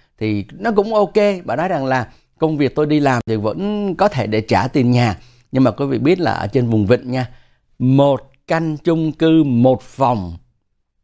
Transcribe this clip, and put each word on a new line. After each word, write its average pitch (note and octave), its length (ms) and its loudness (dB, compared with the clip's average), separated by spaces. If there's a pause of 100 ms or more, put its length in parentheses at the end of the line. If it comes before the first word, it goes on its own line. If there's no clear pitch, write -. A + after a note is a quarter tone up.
(200)
thì G#2+ 320 -4
nó G#3 240 -6
cũng G#3 180 0
ok. G#3 220 0 (280)
Bà A#2 120 -6
nói E3 120 -2
rằng D3+ 180 -4
là C3 220 -2 (320)
công D#3 180 0
việc C#3 180 0
tôi D3+ 100 0
đi D3+ 140 0
làm C3 260 0
thì A2+ 100 -4
vẫn F#3+ 600 -4
có G3 120 2
thể A#2+ 200 -4
để G#2+ 140 -2
trả A2 260 0
tiền B2 240 2
nhà, A#2+ 260 2 (340)
nhưng C3 120 2
mà A#2+ 80 4
quý C#3 140 -6
vị C3+ 120 -2
biết D#3 220 2
là C#3 120 0
ở F2+ 160 -4
trên A#2+ 220 0
vùng A2 160 2
vịnh B2 260 0
nha, B2+ 160 -4 (520)
một C3+ 520 2 (160)
căn D#3+ 300 -2
chung D#3+ 340 -2
cư D#3+ 320 4
một B2+ 380 2
phòng G#2 560 -4 (680)